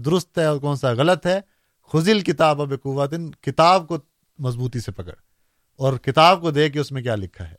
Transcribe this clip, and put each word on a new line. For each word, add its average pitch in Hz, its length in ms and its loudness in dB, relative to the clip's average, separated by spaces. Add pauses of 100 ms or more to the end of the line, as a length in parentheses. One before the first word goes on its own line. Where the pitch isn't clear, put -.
درست 165 320 -2
ہے 165 80 0
اور 151 120 0
کون 143 180 -4
سا 127 180 -2
غلط 160 320 2
ہے، 190 160 0 (500)
خذ 160 180 2
الکتاب 170 480 2
بقوۃ، 139 500 -4 (340)
کتاب 165 460 4
کو 165 100 -4 (420)
مضبوطی 123 400 -4
سے 110 120 -10
پکڑ 90 220 -12 (640)
اور 135 220 -2
کتاب 165 440 4
کو 170 100 -2
دیکھ 147 220 0
کہ 147 60 -4
اس 139 120 -4
میں 135 100 -8
کیا 120 140 -2
لکھا 90 360 -10
ہے - 80 -20